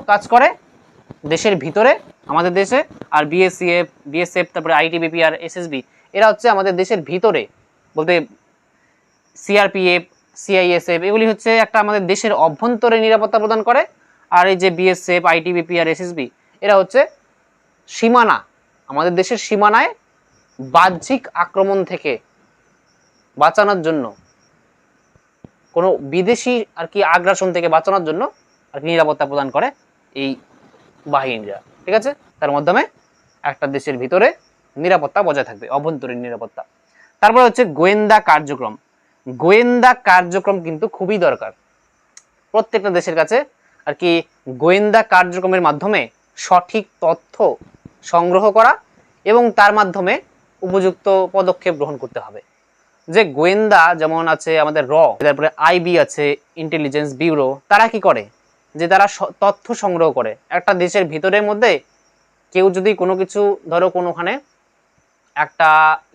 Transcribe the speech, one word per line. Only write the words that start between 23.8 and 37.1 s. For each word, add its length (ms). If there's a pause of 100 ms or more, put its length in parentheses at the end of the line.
জন্য, 240 (1700)
কোনো 240
বিদেশি 680 (100)
আর 120
কি 160
আগ্রাসন 500
থেকে 220
বাঁচানোর 300
জন্য 160 (520)
আর 60
কি 60
নিরাপত্তা 400
প্রদান 240
করে 180 (480)
এই 140 (760)
বাহিনীরা, 540 (260)
ঠিক 140
আছে? 120 (280)
তার 120
মাধ্যমে 300 (600)
একটা 240
দেশের 300
ভিতরে 300 (500)
নিরাপত্তা 460
বজায় 260
থাকবে, 200
অভ্যন্তরীণ 560
নিরাপত্তা। 360 (600)